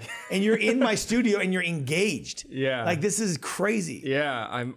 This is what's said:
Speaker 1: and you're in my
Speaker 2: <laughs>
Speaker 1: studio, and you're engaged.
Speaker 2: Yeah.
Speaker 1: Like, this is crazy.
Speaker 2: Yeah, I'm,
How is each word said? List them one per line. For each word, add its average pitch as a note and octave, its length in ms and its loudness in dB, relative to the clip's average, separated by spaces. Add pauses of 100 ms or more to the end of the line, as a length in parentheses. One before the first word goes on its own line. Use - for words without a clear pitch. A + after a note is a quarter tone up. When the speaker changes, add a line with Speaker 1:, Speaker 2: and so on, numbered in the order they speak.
(300)
Speaker 1:
and F#3+ 120 0
you're A3 140 6
in A3 220 4
my A#3+ 160 4
Speaker 2:
<laughs> - 120 -2
Speaker 1:
studio, A3 320 4
and F#3 140 0
you're F#3 100 0
engaged. E3 840 -2
Speaker 2:
Yeah. C3 380 0
Speaker 1:
Like, E3+ 160 0
this G3+ 180 0
is F#3 160 0
crazy. F#3 680 -2
Speaker 2:
Yeah, C3+ 480 -2
I'm, B2 260 -4